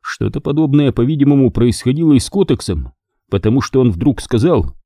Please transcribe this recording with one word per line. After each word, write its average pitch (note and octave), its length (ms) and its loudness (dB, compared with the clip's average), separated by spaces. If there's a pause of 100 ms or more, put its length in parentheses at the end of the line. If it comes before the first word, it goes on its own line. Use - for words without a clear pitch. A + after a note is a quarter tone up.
Что-то - 380 -8
подобное, C#3+ 520 0
по-видимому, C#3 600 2
происходило B2+ 600 0
и B2+ 60 4
с - 100 -4
Котексом, G2+ 640 -2 (360)
потому G#2+ 320 0
что C3 200 0
он A#2+ 100 2
вдруг G#2+ 300 -2
сказал B2+ 540 0 (100)